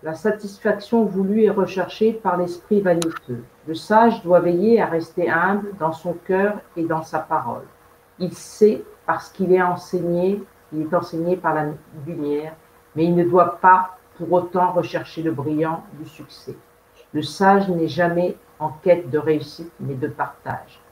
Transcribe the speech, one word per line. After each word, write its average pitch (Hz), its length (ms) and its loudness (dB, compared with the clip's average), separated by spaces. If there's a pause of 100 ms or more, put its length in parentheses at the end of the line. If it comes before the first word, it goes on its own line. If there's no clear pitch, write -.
La 156 100 -6
satisfaction 208 920 -2
voulue 190 360 0
et 214 80 6
recherchée 190 640 -2
par 185 240 -2
l'esprit 180 440 -2
vaniteux. 165 640 0 (240)
Le 156 60 -6
sage 214 500 4
doit 170 160 6
veiller 180 400 4
à 175 60 2
rester 165 420 -2
humble 196 520 0
dans 156 120 0
son 165 220 -6
cœur 196 460 -2 (180)
et 165 60 -2
dans 160 180 -2
sa 160 160 -8
parole. 156 460 -4 (560)
Il 175 120 -6
sait - 520 2 (240)
parce - 220 -4
qu'il 180 220 -2
est 185 100 4
enseigné, 180 840 -2 (280)
il 156 120 -4
est 156 100 -6
enseigné 175 420 -2
par 170 200 -2
la 151 100 -2 (400)
lumière, 151 480 -6 (420)
mais 156 100 0
il 175 100 2
ne 175 80 2
doit 170 360 2
pas 185 380 4 (200)
pour 170 140 -4
autant 180 400 0
rechercher 165 520 -4
le 160 80 -2
brillant 151 520 -4 (160)
du 156 80 -14
succès. - 480 -20 (560)
Le 151 120 -4
sage 196 440 4
n'est 165 200 0
jamais 175 500 0 (220)
en 156 100 -4
quête 175 400 0
de 151 80 0
réussite, 156 640 -4
mais 135 160 -6
de 131 120 -6
partage. - 720 -10 (120)